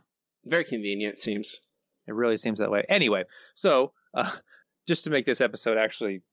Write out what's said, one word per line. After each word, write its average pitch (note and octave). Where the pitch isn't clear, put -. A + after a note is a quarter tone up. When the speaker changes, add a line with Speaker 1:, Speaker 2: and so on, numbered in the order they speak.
Speaker 1:
Very E3
convenient, G#2
seems. G2+
Speaker 2:
It A2
really A2+
seems G#2+
that G#2+
way. G#2
Anyway, A#2
so, C#3
uh, B2+
just E3
to D#3+
make C#3
this B2+
episode A2
actually G#2+